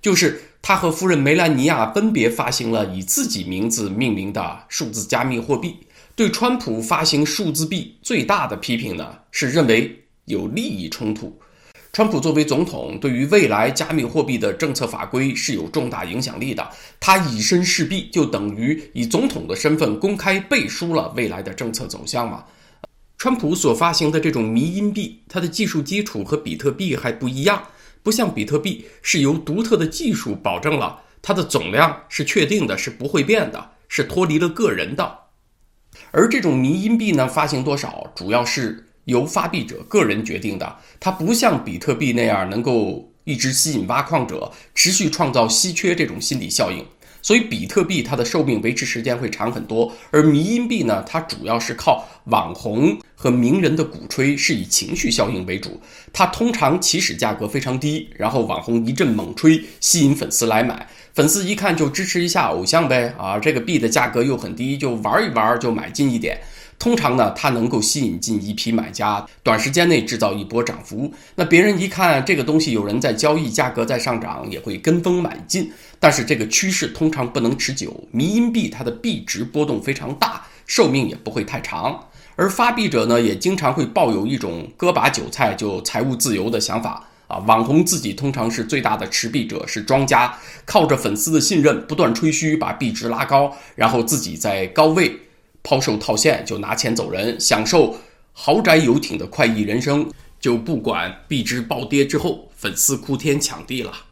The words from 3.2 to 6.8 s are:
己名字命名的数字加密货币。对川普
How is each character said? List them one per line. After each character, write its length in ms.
己 180
名 240
字 220
命 240
名 180
的 280
数 180
字 160
加 180
密 160
货 200
币。 180
对 160
川 280
普 220